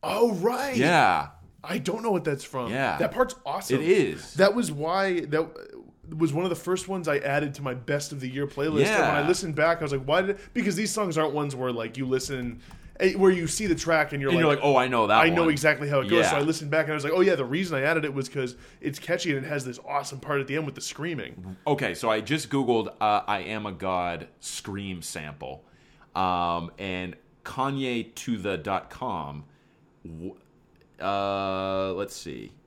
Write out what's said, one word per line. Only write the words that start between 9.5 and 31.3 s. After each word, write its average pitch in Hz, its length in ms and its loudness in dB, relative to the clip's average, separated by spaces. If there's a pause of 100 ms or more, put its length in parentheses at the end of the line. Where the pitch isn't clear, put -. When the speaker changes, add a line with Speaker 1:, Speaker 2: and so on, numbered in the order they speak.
Speaker 1:
back, 165 240 4
I - 20 -4
was 147 80 -4
like, 135 140 -2
"Why 151 160 4
did 190 100 0
it?" 196 80 -2 (160)
Because 196 220 0
these 208 160 -2
songs 180 260 0
aren't 156 160 2
ones 147 220 -2
where, 127 160 -2
like, 113 240 -4
you 131 100 -4
listen, 127 540 -2 (400)
eh, 185 140 6
where 190 180 8
you 170 160 0
see - 180 -2
the 175 80 2
track 156 380 2
and 143 100 -2
you're 135 80 2
Speaker 2:
And 175 60 4
Speaker 1:
like, 165 80 4
Speaker 2:
you're 147 100 6
like, 139 80 -2
"Oh, 160 140 6
I 127 100 6
know 117 220 4
that 104 100 8
Speaker 1:
"I 165 120 8
know 170 120 4
Speaker 2:
one." 165 80 4
Speaker 1:
exactly 147 380 2
how 143 100 2
it 131 100 0
goes." 113 200 6
So 113 80 2
Speaker 2:
Yeah. 143 60 2
Speaker 1:
I - 20 2
listened 156 260 -2
back 156 140 2
and 156 80 -4
I - 20 0
was 147 80 -4
like, 147 100 -2
"Oh 185 100 4
yeah, 190 120 6
the 139 100 0
reason 156 320 -2
I 131 60 0
added 156 220 2
it 139 100 -4
was 135 140 -4
'cause 127 260 -4 (260)
it's 143 200 -6
catchy 175 340 -2
and 135 100 -4
it 151 40 -10
has 143 160 -4
this 123 200 -10
awesome 139 360 -6
part 139 200 -2
at 135 60 -4
the 139 80 -6
end 156 120 -2
with 139 100 -8
the - 40 -12
screaming." 95 760 -8 (100)
Speaker 2:
Okay, 139 260 0
so 113 160 -2
I 110 120 2
just 131 300 -4
Googled, 120 500 2
uh, 104 260 4
"I 101 140 -2
Am 104 260 -6
a 101 60 -6
God" 87 560 -2 (100)
scream 95 640 -8
sample. 73 640 -10 (500)
Um, 87 640 0
and 92 380 -6 (280)
Kanye 131 680 -4
to 117 240 -4
the 95 180 -2
dot 90 340 -4
com, 76 520 -6 (640)
w-, 82 300 -12 (680)
uh, 95 920 -2